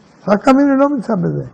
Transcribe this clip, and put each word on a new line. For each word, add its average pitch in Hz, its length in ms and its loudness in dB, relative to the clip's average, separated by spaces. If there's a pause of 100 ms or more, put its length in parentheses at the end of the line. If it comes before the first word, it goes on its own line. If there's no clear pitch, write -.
(200)
יצחק 202 280 -2
אבינו 269 280 4
לא 277 120 2
נמצא 240 260 -4
בזה. 156 400 -4